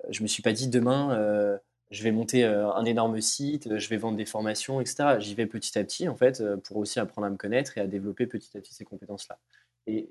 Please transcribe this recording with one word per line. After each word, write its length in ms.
je 140
me 40
suis 140
pas 100
dit 160
demain, 480
euh, 420
je 120
vais 80
monter, 320
euh, 300
un 100
énorme 380
site, 460
euh, 100
je 120
vais 80
vendre 200
des 80
formations, 560
et 40
cetera. 340
J'y 160
vais 100
petit 320
à 60
petit, 260
en 60
fait, 260
euh, 160
pour 200
aussi 220
apprendre 280
à 20
me 80
connaître 400
et 40
à 60
développer 380
petit 320
à 20
petit 140
ces 100
compétences-là. 560
Et 240